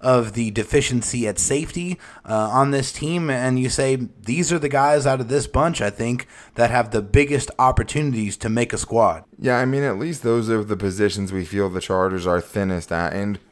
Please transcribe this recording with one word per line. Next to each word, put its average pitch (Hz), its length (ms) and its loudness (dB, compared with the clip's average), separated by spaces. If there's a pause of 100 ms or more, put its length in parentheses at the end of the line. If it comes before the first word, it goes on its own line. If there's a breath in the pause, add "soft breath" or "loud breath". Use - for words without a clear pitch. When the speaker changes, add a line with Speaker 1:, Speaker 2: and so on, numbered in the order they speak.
Speaker 1:
of 120 340 2
the 113 180 -2
deficiency 120 760 0
at 101 140 -2
safety, 175 580 -4 (260 loud breath)
uh, 107 280 0
on 139 180 4
this 135 220 -2
team, 165 360 -4
and 127 300 0
you 127 100 0
say, 135 280 0 (260)
"These 151 300 -2
are 170 80 0
the 147 80 -2
guys 139 360 4
out 135 160 2
of 117 80 -6
this 131 200 0
bunch, 160 320 0
I 104 100 0
think, 120 380 -4 (260 loud breath)
that 117 160 4
have 117 220 0
the 110 100 2
biggest 143 560 2
opportunities 127 800 0
to 113 120 -6
make 117 240 0
a 104 60 -4
squad." 101 460 2 (120)
Speaker 2:
Yeah, 123 200 0
I 123 80 2
mean, 135 180 0
at 113 160 -2
least 156 240 -6
those 117 260 2
are 113 140 2
the 104 140 -4
positions 95 560 0
we 92 120 -2
feel 98 240 -2
the 90 120 -6
Chargers 92 460 0
are 90 140 2
thinnest 92 520 -4
at, 85 220 -2
and 101 260 -4 (120)